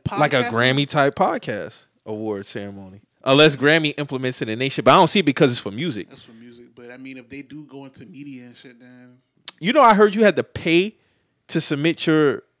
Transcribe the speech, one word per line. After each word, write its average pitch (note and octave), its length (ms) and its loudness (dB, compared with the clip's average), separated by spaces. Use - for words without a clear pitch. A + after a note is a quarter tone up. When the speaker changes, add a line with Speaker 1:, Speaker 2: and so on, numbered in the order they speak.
Speaker 1:
Like D3 140 0
a B2+ 120 0
Speaker 2:
podcasting? - 80 -6
Speaker 1:
Grammy C3 360 0
type C#3+ 280 0
podcast C#3+ 580 -4
award G#2+ 420 -8
ceremony. G2+ 540 -16
Unless C#3 320 4
Grammy D3 420 2
implements C3 420 -6
it B2+ 60 -4
in A2 120 -6
they C3+ 100 -4
shit, B2 160 -8
but B2+ 60 6
I D3+ 40 8
don't F3 120 6
see G#3 120 0
it E3+ 60 -2
because C#3+ 260 2
it's A#2+ 80 -6
for G2+ 120 -10
music. A2+ 380 -10
Speaker 2:
That's B2+ 140 -20
for A#2+ 80 -20
music, A#2+ 440 -20
but A#2+ 160 -20
I B2+ 60 -20
mean, C3 200 -20
if A#2 120 -20
they C#3 120 -16
do C#3 220 -20
go C#3 220 -20
into - 200 -20
media C3 400 -20
and A#2+ 100 -20
shit, B2 240 -20
then B2 380 -20
Speaker 1:
You F#3+ 140 -2
know, D4+ 80 4
I A3+ 120 8
heard G#3 220 4
you A3 80 2
had F#3+ 120 4
to B2 80 -2
pay F3+ 520 -2
to E3 120 -4
submit D#3 440 -4
your D#3 380 2